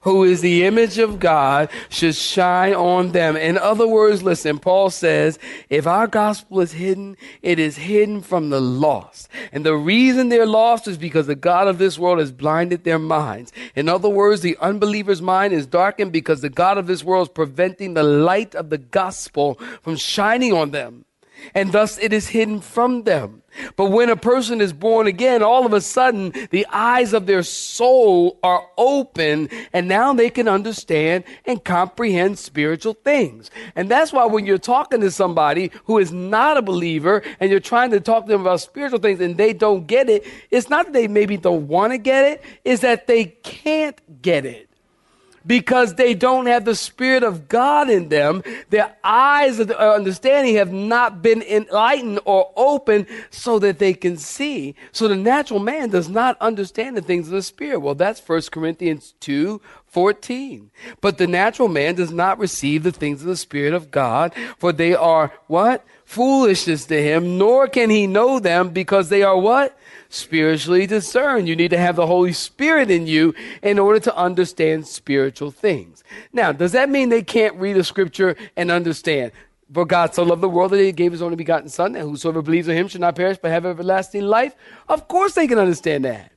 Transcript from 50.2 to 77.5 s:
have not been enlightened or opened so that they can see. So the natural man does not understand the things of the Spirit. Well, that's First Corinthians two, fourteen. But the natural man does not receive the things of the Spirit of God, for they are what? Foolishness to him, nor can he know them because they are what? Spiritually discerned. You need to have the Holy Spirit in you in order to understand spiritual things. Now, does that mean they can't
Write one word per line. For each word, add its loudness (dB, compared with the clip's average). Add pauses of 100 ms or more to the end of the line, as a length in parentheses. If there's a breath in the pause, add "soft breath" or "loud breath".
have 2
not -2
been 2
enlightened 0
or 2
opened 2 (240 loud breath)
so -2
that 0
they 2
can -4
see. -8 (160 loud breath)
So -2
the 0
natural 0
man -4
does -2
not -2
understand -4
the -6
things -4
of -10
the -4
Spirit. -8
Well, -4
that's -2
First -4
Corinthians -6
two, -4 (320 loud breath)
fourteen. -4 (300 loud breath)
But -2
the 2
natural 0
man 0
does -4
not -2
receive -2
the -2
things -6
of -8
the -4
Spirit -4
of -6
God, -2 (240 loud breath)
for 0
they 2
are 2 (140)
what? 0 (200 soft breath)
Foolishness 0
to 0
him, 0
nor 4
can 0
he 2
know 2
them 0
because 0
they 2
are 4
what? 0 (300 loud breath)
Spiritually 0
discerned. 0
You -2
need 2
to 0
have 0
the 2
Holy 2
Spirit 0
in 2
you 2 (280 loud breath)
in 2
order 4
to -2
understand 0
spiritual -4
things. -6 (300 loud breath)
Now, 0
does -2
that 2
mean 0
they 2
can't 0